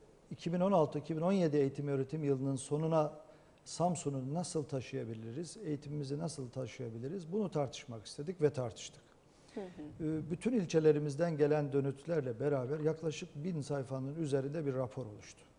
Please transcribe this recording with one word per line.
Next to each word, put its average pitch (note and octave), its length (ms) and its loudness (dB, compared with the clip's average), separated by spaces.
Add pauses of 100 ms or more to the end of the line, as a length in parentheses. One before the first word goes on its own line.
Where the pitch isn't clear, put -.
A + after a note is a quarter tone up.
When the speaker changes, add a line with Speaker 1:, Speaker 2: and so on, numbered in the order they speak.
(320)
Speaker 1:
iki E3 220 -4
bin F3+ 60 2
on F#3 120 6
altı D3+ 280 6
iki D#3+ 180 -2
bin D#3 40 0
on F3+ 100 4
yedi E3+ 260 4
eğitim C#3+ 300 2
öğretim C#3 360 0
yılının C#3 320 2
sonuna D#3 640 2 (420)
Samsun'u C#3+ 720 -2
nasıl E3 300 -2
taşıyabiliriz, A#2+ 1040 -6
eğitimimizi D3 520 -4
nasıl D3 320 -6
taşıyabiliriz, C3 800 -8
bunu G3+ 200 -2
tartışmak B2 540 -4
istedik D#3 360 -8
ve D3 80 8
tartıştık. - 540 -6 (500)
Speaker 2:
Hı A3+ 60 -8
hı. E3+ 480 -8
Speaker 1:
E, D#3 240 -4
bütün G#3 220 0
ilçelerimizden D#3 840 4
gelen D3 360 4
dönütlerle C3+ 640 0
beraber C#3 400 0
yaklaşık D#3 560 -2
bin D#3 260 -4
sayfanın C3+ 540 -4
üzerinde C#3+ 500 0
bir C#3 80 0
rapor B2+ 320 -4
oluştu. - 380 -16 (160)